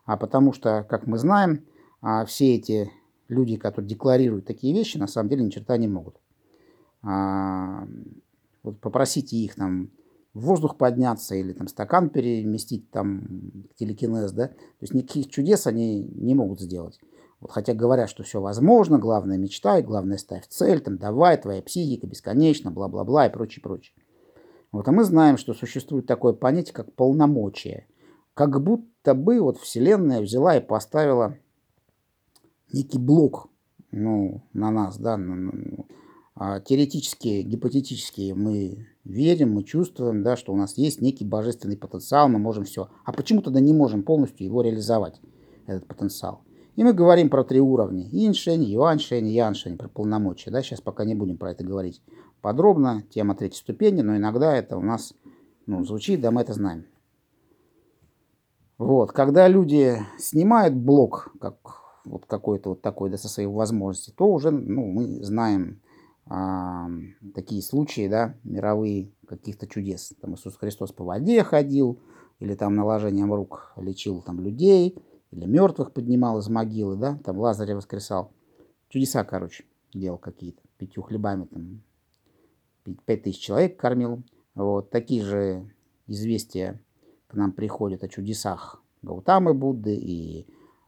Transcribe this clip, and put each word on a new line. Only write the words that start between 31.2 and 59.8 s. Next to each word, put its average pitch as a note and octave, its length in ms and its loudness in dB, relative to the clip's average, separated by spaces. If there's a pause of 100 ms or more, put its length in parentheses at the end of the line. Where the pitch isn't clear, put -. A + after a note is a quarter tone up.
некий C3+ 280 -2
блок, C#3 500 4 (420)
ну, G#2 500 -2 (120)
на G#2+ 180 -2
нас, G#2 260 -2
да, A2 200 -2
на, F#2 180 -6
на, - 500 -10 (500)
а, G2 240 -6
теоретически, C3+ 840 -2
гипотетически A#2 960 -4
мы G#2 520 -4 (160)
верим, C#3 500 2
мы G#2 100 0
чувствуем, B2 600 -2
да, B2 120 2
что G2+ 180 -8
у G2 40 0
нас G2 200 -2
есть C#3+ 240 0
некий B2+ 240 0
божественный G#2+ 520 -4
потенциал, C#3 520 2
мы A2+ 100 4
можем G#2 260 -2
все. F#2+ 240 -10 (160)
А - 80 -8
почему G3+ 280 2
тогда C3+ 180 0
не D3 140 8
можем A2+ 300 4
полностью C#3+ 420 0
его A2+ 160 0
реализовать, A2 580 0 (460)
этот F#2 220 -8
потенциал? - 540 -8 (340)
И A3 80 0
мы A#3+ 100 8
говорим F3 360 6
про C3 140 4
три C3 160 2
уровня. G#2 520 2
Инь-шень, F3+ 520 2
юань-шень, B2 640 0
ян-шень, G#2+ 480 -2
про G#2+ 100 -12
полномочия, G#2 640 -4
да. B2+ 100 -2
Щас B2+ 180 -10
пока G#2+ 260 -6
не A2 100 -4
будем F#2 220 -4
про F2+ 140 -8
это F2 120 -12
говорить F#2 400 -8 (380)
подробно. C3 680 4
Тема G2+ 240 -2
третьей G2 240 -8
ступени, F#3+ 440 0
но G#2+ 140 0
иногда A#2+ 400 2
это G#2 220 -4
у F2+ 40 -6
нас, G#2+ 340 -4 (500)
ну, F#2 200 -4
звучит, A2 360 -2
да, A#2 80 2
мы A#2+ 120 2
это A#2+ 120 -4
знаем. F#2 320 -4 (1900)
Вот. B2 340 2
Когда C#3+ 360 6
люди D3 500 6 (220)